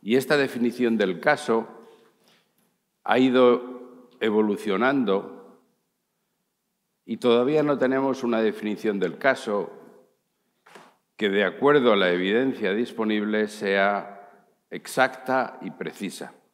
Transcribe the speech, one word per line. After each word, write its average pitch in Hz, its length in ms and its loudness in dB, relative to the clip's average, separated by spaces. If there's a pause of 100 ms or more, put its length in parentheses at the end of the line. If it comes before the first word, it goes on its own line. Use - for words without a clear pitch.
Y 107 140 0
esta 135 220 2
definición 120 580 0
del 92 240 0
caso 117 480 0 (1400)
ha 107 160 2
ido 123 920 2 (100)
evolucionando 107 1400 0 (1500)
y 113 120 -8
todavía 123 440 2
no 147 160 0
tenemos 131 460 0
una 117 180 0
definición 104 580 -2
del 87 180 -4
caso 110 540 -2 (1500)
que, 107 120 0
de 98 140 2
acuerdo 123 500 4
a - 20 4
la 92 160 2
evidencia 104 640 0
disponible, 107 720 -2
sea 98 1000 -2 (240)
exacta - 920 -4
y 92 100 -12
precisa. - 600 -12 (200)